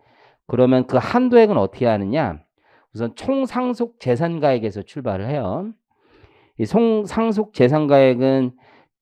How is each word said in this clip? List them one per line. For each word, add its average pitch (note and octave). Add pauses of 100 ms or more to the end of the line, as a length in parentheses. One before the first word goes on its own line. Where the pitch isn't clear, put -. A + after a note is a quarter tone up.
(480)
그러면 B2+
그 B2+
한도액은 A#3
어떻게 G2+
하느냐? G#2+ (540)
우선 A2+
총 C4+
상속 B3
재산가액에서 B2+
출발을 G#2+
해요. C#3+ (840)
이 A2
총 A3
상속 G#3+
재산가액은 C3+ (440)